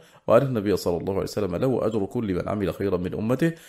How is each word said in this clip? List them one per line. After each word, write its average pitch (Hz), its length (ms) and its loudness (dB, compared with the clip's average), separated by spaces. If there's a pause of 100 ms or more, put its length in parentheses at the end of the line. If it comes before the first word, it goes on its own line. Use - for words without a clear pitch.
(280)
وأن 113 140 8
النبي 107 360 0
صلى 87 200 0
الله 82 160 -4
عليه 92 100 0
وسلم 95 320 -4
له 123 320 0
أجر 110 180 -2
كل 104 280 -2
من 85 160 -2
عمل 95 240 -2
خيرا 98 240 -2
من 87 160 -4
أمته 131 400 0 (160)